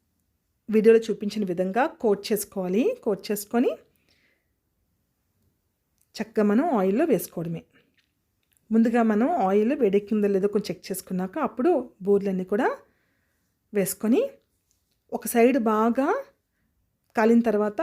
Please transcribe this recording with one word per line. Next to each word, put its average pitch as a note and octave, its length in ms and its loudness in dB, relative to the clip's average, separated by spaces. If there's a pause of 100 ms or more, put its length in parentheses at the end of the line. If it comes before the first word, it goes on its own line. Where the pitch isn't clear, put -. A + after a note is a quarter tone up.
(680)
వీడియోలో A3 320 6
చూపించిన G#3+ 440 -6
విధంగా F#3 400 -2 (160)
కోట్ G3+ 240 0
చేసుకోవాలి. G3 580 -4 (200)
కోట్ G3 220 -4
చేసుకొని A#3 460 -2 (2500)
చక్కగా G#3+ 280 -2
మనం G#3+ 300 2
ఆయిల్లో G3+ 300 2
వేసుకోవడమే. E3+ 580 -4 (1080)
ముందుగా A3+ 320 2
మనం A3 260 2 (140)
ఆయిల్ G#3 320 2
వేడెక్కిందో G#3 540 0
లేదో G3 200 0
కొంచెం G3+ 200 -2
చెక్ F3 160 -10
చేసుకున్నాక F#3 540 -8
అప్పుడు C4+ 320 -2 (320)
బూరెలన్నీ F#3+ 420 0
కూడా A3 240 -2 (1040)
వేసుకొని G#3 480 0 (920)
ఒక A3+ 140 -10
సైడ్ A#3+ 380 2
బాగా A#3 440 0 (1080)
కాలిన A#3 240 4
తర్వాత G#3+ 420 -2